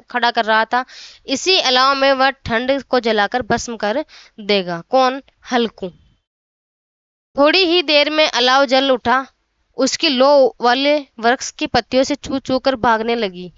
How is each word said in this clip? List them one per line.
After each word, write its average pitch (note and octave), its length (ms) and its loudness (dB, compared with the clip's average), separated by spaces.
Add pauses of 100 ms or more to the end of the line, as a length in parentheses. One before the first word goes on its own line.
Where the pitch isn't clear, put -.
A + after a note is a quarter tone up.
खड़ा A#3+ 220 -2
कर A#3 140 -2
रहा A3 200 2
था। B3 200 -4 (400)
इसी F4 340 0
अलावा C4 340 2
में C4+ 200 2
वह C4 160 0
ठंड B3+ 540 -4
को - 160 -2
जलाकर A3 420 -2
भस्म A#3 360 -6
कर A3 280 -4 (340)
देगा। F#3+ 500 -4
कौन? C4 320 2 (300)
हल्कू। A#3 380 -4 (1500)
थोड़ी D#4 280 4
ही F4 160 2
देर D4 280 2
में D#4 200 0
अलाव B3+ 360 2
जल C4 260 2
उठा, B3+ 360 -2 (500)
उसकी C4+ 320 -2
लो C4+ 520 4
वाले C4+ 460 0 (120)
वृक्ष A#3 320 -2
की - 160 -8
पत्तियों B3+ 360 0
से C#4+ 120 -4
छू - 240 -6
छू C4 200 -4
कर C4 160 -2
भागने A3+ 400 0
लगी। F3+ 420 -8